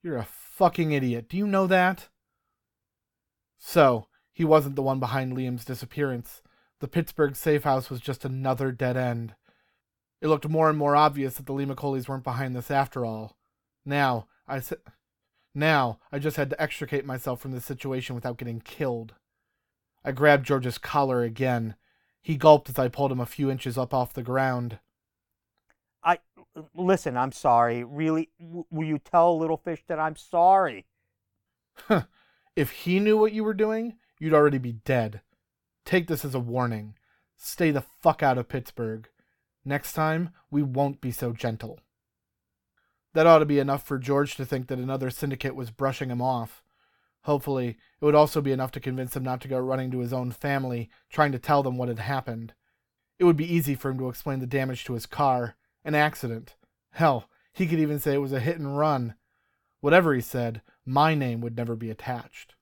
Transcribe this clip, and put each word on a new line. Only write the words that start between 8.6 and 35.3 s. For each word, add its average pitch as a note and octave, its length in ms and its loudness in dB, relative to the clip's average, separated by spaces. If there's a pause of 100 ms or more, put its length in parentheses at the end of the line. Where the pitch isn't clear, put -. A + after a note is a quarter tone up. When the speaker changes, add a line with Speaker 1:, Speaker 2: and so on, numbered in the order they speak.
Speaker 1:
dead B2+ 280 -2
end. A#2 360 -4 (840)
It D#3 80 -2
looked D3+ 200 2
more D#3+ 200 4
and D#3 100 2
more C#3+ 160 2
obvious C#3+ 420 4
that C3+ 100 -14
the C#3 80 -6
Lee C#3 100 -2
McCauley's C3+ 420 -4
weren't C3+ 180 -8
behind B2+ 300 -4
this B2 160 -8
after C3+ 360 0
all. A2 320 -10 (480)
Now, C#3 400 0 (200)
I C3+ 120 -6
s-, B2+ 160 -8 (800)
now, C#3+ 460 2 (120)
I C#3+ 60 -6
just D3+ 180 -4
had C#3+ 140 -2
to D3 100 -6
extricate C#3 460 -4
myself B2+ 340 -6
from C3+ 120 -10
this B2 120 -8
situation C3 500 -8
without A#2+ 220 -6
getting A#2 240 -8
killed. A#2+ 540 -8 (880)
I C#3 100 -6
grabbed C#3 340 6
George's B2+ 320 -2
collar C3 440 0
again. A#2 520 -2 (480)
He D#3+ 140 -2
gulped D3 340 8
as B2 80 -4
I C3 100 2
pulled C#3 240 -2
him B2 80 -4
a A#2 60 -4
few C#3 240 -4
inches B2+ 260 -6
up B2+ 160 -4
off B2+ 220 -2
the B2+ 80 -8
ground. B2 560 -2 (1200)
Speaker 2:
I, F3 180 2 (540)
listen, F3 440 0
I'm C3 140 -2
sorry. A#2+ 520 2
Really, D#3 460 -2 (100)
w-, E3 300 -14
will D#3 160 -6
you D3+ 120 -2
tell E3+ 400 4
Little D#3+ 200 -2
Fish E3 300 -8
that D#3+ 100 -4
I'm D#3 180 -4
sorry? F3 680 2 (1700)
Speaker 1:
If D3 140 0
he F3+ 280 0
knew G#3+ 200 4
what G#3+ 140 4
you G#3+ 120 -2
were G#3+ 100 -2
doing, A3 420 -2 (220)
you'd D#3 160 2
already D3 240 6
be B2 140 -4
dead. A2 480 -2 (640)